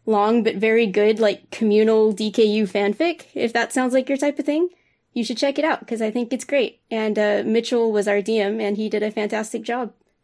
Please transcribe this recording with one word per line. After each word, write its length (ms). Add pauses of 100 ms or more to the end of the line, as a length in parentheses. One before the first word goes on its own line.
long 380
but 100
very 320
good, 320
like, 320
communal 640
D 180
K 140
U 200
fanfic, 720
if 180
that 200
sounds 200
like 160
your 100
type 200
of 80
thing, 220 (440)
you 120
should 140
check 200
it 60
out, 220
'cause 160
I 80
think 220
it's 120
great. 360 (100)
And, 280
uh, 280
Mitchell 440
was 160
our 140
D 180
M, 220
and 160
he 120
did 140
a 80
fantastic 520
job 300 (320)